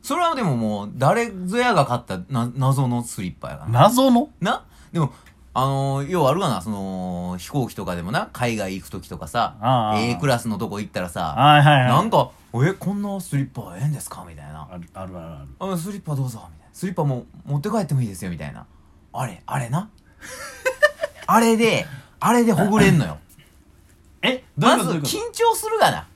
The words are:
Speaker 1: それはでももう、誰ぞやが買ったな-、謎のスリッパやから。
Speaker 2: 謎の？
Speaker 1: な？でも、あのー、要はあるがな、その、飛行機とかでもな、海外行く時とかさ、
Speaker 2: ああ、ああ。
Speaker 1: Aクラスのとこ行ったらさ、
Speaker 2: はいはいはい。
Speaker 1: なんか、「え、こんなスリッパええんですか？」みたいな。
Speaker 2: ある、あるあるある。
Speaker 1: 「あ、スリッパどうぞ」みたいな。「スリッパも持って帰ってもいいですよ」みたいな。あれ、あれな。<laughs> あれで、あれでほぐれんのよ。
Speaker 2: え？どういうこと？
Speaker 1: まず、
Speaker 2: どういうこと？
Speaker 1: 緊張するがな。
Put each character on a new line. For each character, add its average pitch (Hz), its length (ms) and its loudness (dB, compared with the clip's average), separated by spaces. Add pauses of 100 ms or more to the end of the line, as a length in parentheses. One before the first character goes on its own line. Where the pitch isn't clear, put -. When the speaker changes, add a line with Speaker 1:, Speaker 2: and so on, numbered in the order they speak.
Speaker 1:
そ 285 160 -4
れ 349 60 0
は 330 120 2
で 262 80 -2
も 147 140 0
も 107 280 -2
う、 104 100 -12
誰 214 360 2
ぞ 185 280 -6
や 247 160 2
が 147 100 4
買 123 140 -2
っ - 80 -4
た 95 140 -6 (100)
な-、 123 260 -2
謎 135 320 2
の 120 140 -2
ス - 180 -10
リ 90 120 -6
ッ - 60 -14
パ 64 120 -12
や - 80 -12
か - 60 -14
ら。 87 60 -6
Speaker 2:
謎 240 400 6
の？ 247 200 4 (100)
Speaker 1:
な？ 202 240 -2 (280)
で 170 80 -2
も、 139 120 -2 (400)
あ 131 140 0
の 139 380 -2
ー、 139 40 -10
要 175 140 0
は 131 80 6
あ 151 40 4
る 185 60 0
が 185 80 0
な、 98 140 -2
そ 110 80 -8
の、 92 680 -6
飛 - 120 -14
行 131 180 -2
機 - 60 -14
と 101 100 -10
か 87 120 -6
で 85 60 -8
も 92 100 -8
な、 202 200 -4
海 120 240 -2
外 95 180 -6
行 92 100 -10
く - 60 -18
時 92 200 -12
と 82 80 -12
か 82 100 -12
さ、 120 320 -2
Speaker 2:
あ 110 60 -4
あ、 117 240 2
あ 107 60 2
あ。 104 40 0
Speaker 1:
A 120 140 0
ク - 120 -4
ラ 123 120 2
ス 113 100 -6
の 104 80 -4
と 95 140 -6
こ 101 100 -6
行 104 80 -8
っ - 20 -16
た 95 120 -6
ら 87 80 -8
さ、 82 260 -4
Speaker 2:
は 147 220 8
い 147 40 8
は 147 100 8
い - 80 8
は 127 40 2
い。 123 40 2
Speaker 1:
な 131 120 4
ん 220 100 0
か、 147 200 2 (240)
「え、 143 180 2
こ 190 220 -4
ん 202 80 -4
な 196 180 -6
ス - 160 -6
リ 139 60 0
ッ 143 100 -6
パ 175 240 -14
え 190 60 -12
え 147 60 0
ん 151 40 -2
で - 80 -6
す - 80 -14
か？」 - 180 -14
み 82 80 -18
た 73 80 -18
い 71 40 -18
な。 78 240 -16
Speaker 2:
あ 90 80 -14
る、 85 160 -16
あ 95 100 -12
る 92 140 -14
あ - 20 -12
る 82 60 -14
あ 78 160 -14
る。 69 60 -16 (260)
Speaker 1:
「あ、 - 20 -2
ス 175 160 -6
リ 196 60 -10
ッ - 40 -16
パ 151 120 -6
ど 135 100 -2
う 127 60 -6
ぞ」 107 200 -16
み 78 80 -20
た - 60 -20
い - 40 -20
な。 - 40 -
「ス - 140 -8
リ 190 60 -4
ッ - 20 -8
パ 165 100 -2
も 127 220 -2 (180)
持 143 140 -4
っ - 20 -2
て 202 80 -6
帰 214 120 0
っ 185 40 -2
て 151 80 -4
も 135 80 2
い 120 60 0
い - 20 -6
で 98 60 -8
す 90 100 -12
よ」 92 80 -6
み 80 60 -8
た 76 80 -10
い 69 80 -12
な。 - 100 -18 (480)
あ 131 140 -6
れ、 95 180 -14
あ - 140 -6
れ 120 100 -6
な。 175 220 -4 (680)
<laughs> - 680 -2
あ 202 140 6
れ 226 180 4
で、 190 280 2 (320)
あ 214 140 2
れ 240 120 6
で 220 100 4
ほ 139 160 2
ぐ 220 80 4
れ 190 120 8
ん 175 80 6
の 117 60 2
よ。 78 140 -8 (1040)
Speaker 2:
え？ 254 200 0 (140)
ど 156 120 4
う - 20 8
い 320 60 6
う - 20 0
こ - 60 0
と？ - 20 -2
Speaker 1:
ま - 0 -
ず、 - 0 -
Speaker 2:
ど 202 60 -2
う - 20 0
い 160 40 -2
う 147 40 -4
こ 135 60 -2
と？ - 40 -2
Speaker 1:
緊 427 60 -2 (140)
張 453 220 2
す 440 140 -6
る 440 100 -2
が 196 120 6
な。 80 260 -8